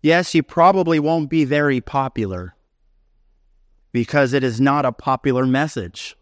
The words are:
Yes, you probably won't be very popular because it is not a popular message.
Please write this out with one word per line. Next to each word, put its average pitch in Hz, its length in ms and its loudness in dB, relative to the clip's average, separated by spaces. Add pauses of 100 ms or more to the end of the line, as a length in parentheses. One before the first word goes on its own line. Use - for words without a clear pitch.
Yes, 165 320 0
you 156 80 2
probably 170 560 2
won't 156 320 -2
be 160 140 2
very 143 360 0
popular 101 720 -6 (1400)
because 123 420 0
it 135 100 0
is 120 180 -2
not 139 240 2
a 123 60 0
popular 131 560 -2
message. 127 760 -4